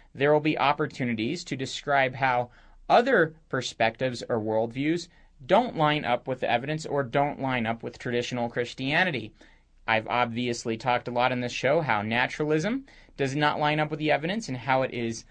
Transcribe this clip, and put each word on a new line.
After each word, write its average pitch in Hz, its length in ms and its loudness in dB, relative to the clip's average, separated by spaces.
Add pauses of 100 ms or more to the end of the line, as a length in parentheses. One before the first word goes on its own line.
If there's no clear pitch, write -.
(140)
there 139 200 4
will 151 80 4
be 156 160 0
opportunities 135 880 -2
to 147 100 -6
describe 131 600 0
how 123 340 0 (400)
other 202 440 4 (140)
perspectives 123 800 -2
or 117 140 0
worldviews 120 680 -2 (380)
don't 185 320 2
line 151 260 2
up 120 240 0
with 131 140 -4
the - 100 0
evidence 147 340 -2
or 143 160 -2
don't 139 400 0
line 127 240 -2
up 117 160 -2
with 123 160 -10
traditional 120 520 -2
Christianity. 131 840 -2 (560)
I've 110 200 2
obviously 120 680 -2
talked 123 300 0
a 123 40 -4
lot 123 200 2
in 123 100 -2
this 123 100 -4
show 147 300 2
how 113 200 2
naturalism 151 840 0 (320)
does 135 180 -2
not 147 240 2
line 151 200 2
up 151 100 -2
with 151 100 -6
the 151 120 0
evidence 170 360 -2
and 131 80 -6
how 131 280 2
it - 100 -4
is 113 380 -6